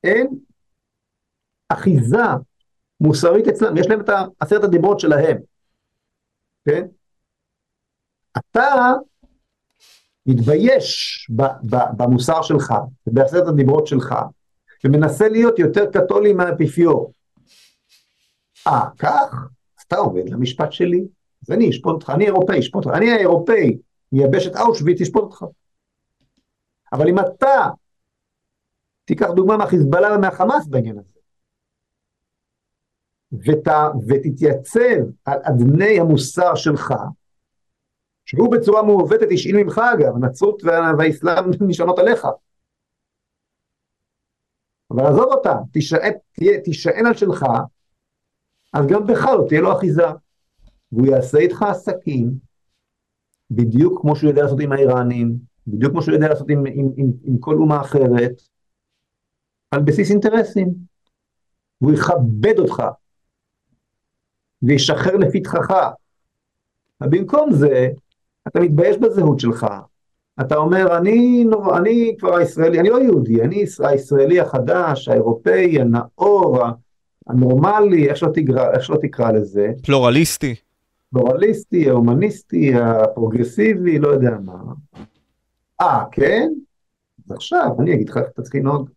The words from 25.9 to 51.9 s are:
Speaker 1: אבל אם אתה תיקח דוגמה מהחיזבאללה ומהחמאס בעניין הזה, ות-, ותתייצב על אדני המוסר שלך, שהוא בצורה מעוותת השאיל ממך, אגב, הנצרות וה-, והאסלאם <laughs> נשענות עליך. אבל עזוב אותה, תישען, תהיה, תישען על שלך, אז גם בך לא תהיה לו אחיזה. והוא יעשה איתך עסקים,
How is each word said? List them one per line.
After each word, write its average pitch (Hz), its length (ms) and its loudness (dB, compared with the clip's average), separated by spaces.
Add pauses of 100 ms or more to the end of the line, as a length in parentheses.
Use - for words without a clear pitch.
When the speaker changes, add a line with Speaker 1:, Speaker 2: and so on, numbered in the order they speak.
Speaker 1:
אבל 147 160 0
אם 180 120 0
אתה 247 500 0 (1400)
תיקח 185 300 -2
דוגמה 190 220 2
מהחיזבאללה 180 580 2
ומהחמאס 196 520 0
בעניין 113 320 -6
הזה, - 200 -20 (2000)
ות-, 151 760 -2
ותתייצב 139 1040 0 (140)
על 139 180 -4
אדני 156 560 2
המוסר 165 560 0
שלך, - 380 -4 (1300)
שהוא 208 260 0
בצורה 214 320 2
מעוותת 208 500 2
השאיל 202 300 0
ממך, 180 180 -2 (120)
אגב, 131 220 0
הנצרות 127 480 -2
וה-, 165 340 0
והאסלאם 165 480 0 (120)
<laughs> 202 120 0
נשענות 175 300 -2
עליך. - 280 2 (2750)
אבל 123 140 0
עזוב 214 260 4
אותה, 269 220 0 (180)
תישען, 160 420 -2 (180)
תהיה, 202 300 0
תישען 180 440 -2
על 233 80 2
שלך, 180 320 -2 (1300)
אז 147 140 0
גם 202 200 0
בך 233 180 0 (120)
לא 143 100 0
תהיה 151 140 0
לו - 160 0
אחיזה. 170 300 0 (840)
והוא 123 160 2
יעשה 131 300 2
איתך 175 260 0
עסקים, 175 720 -4 (1160)